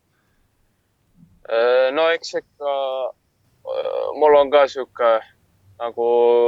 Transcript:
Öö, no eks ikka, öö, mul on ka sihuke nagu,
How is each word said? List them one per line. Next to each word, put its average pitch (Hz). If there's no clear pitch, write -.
Öö, 123
no 160
eks 165
ikka, 143
öö, -
mul 147
on 143
ka 143
sihuke 120
nagu, 117